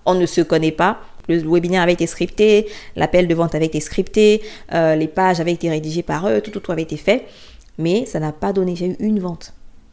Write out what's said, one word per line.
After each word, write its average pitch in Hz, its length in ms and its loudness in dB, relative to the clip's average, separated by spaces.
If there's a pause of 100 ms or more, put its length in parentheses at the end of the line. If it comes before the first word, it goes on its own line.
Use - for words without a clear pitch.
on 185 80 4
ne 180 120 2
se 170 140 0
connaît 160 320 2
pas. 175 280 0 (280)
Le 170 120 2
webinaire 175 420 2
avait 175 120 4
été 170 120 -2
scripté, 208 640 2 (280)
l'appel 175 320 2
de 170 60 2
vente 165 220 0
avait 156 100 0
été 156 140 -2
scripté, 214 640 2 (320)
euh, 160 200 2
les 160 120 0
pages 185 320 0
avaient 170 140 0
été 165 180 -4
rédigées 156 320 -4
par 160 260 -4
eux, 220 100 0
tout, 208 120 -6
tout, 202 80 -8
tout - 120 -8
avait 160 120 -4
été 160 140 -10
fait. 220 280 0 (540)
Mais 175 260 0
ça - 140 -6
n'a 156 120 -4
pas 196 220 -4
donné, 185 220 -2
j'ai 180 140 -4
eu 180 100 -6
une 214 200 0
vente. 180 340 -8 (400)